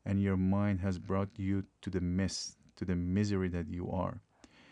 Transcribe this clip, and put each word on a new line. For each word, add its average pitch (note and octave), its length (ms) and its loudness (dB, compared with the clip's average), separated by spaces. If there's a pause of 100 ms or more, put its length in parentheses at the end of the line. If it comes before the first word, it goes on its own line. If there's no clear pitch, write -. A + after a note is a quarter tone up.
and G2 160 2
your G2 160 2
mind G2 420 2
has F#2+ 200 0
brought G2 380 -2
you G2 280 0 (160)
to - 80 -6
the F#2 100 -2
mess, F2 560 -2 (220)
to F#2 80 -6
the F2+ 100 0
misery F#2+ 540 2
that E2+ 180 -2
you F2+ 240 -6
are. F#2 300 -2 (500)